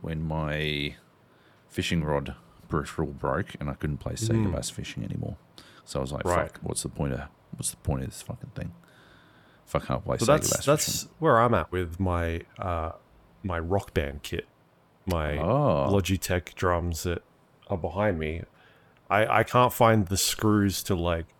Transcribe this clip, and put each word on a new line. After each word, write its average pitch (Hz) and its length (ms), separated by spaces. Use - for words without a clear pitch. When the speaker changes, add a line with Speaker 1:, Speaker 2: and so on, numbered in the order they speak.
Speaker 1:
when 80 240
my 76 680
fishing 87 360
rod 71 320
peripheral 73 400
broke 71 500
and 73 100
I 69 40
couldn't 71 240
play 62 160
Sega 110 340
Speaker 2:
Mm. 87 80
Speaker 1:
Bass - 140
Fishing - 340
anymore. - 320
So - 160
I - 20
was 67 120
like, - 100
Speaker 2:
Right. 87 280
Speaker 1:
"Fuck, - 120
what's - 200
the - 60
point 69 240
of, - 80
what's - 200
the - 60
point 65 260
of 113 60
this - 120
fucking - 340
thing? - 160
If - 80
I - 40
can't - 260
play - 140
Speaker 2:
So - 60
Speaker 1:
Sega - 20
Speaker 2:
that's, 151 280
Speaker 1:
Bass - 100
Speaker 2:
that's 151 200
Speaker 1:
Fishing." - 240
Speaker 2:
where 135 220
I'm 117 120
at 82 180
with 87 280
my, 85 420
uh, 85 360
my 87 160
Rock 90 340
Band 71 300
kit, - 240
my 78 320
Speaker 1:
Oh. 87 540
Speaker 2:
Logitech 95 640
drums 87 480
that 87 180
are 98 100
behind 87 400
me. 78 260
I, 107 300
I 113 40
can't 123 300
find 110 340
the 95 100
screws 104 680
to, 98 120
like, 85 300